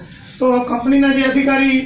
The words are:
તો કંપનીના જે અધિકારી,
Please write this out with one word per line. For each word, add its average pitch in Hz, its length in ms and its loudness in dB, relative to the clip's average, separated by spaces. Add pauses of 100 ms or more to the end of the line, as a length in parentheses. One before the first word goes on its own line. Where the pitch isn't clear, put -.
(380)
તો 247 220 2
કંપનીના 269 480 0
જે 262 140 0
અધિકારી, 269 640 0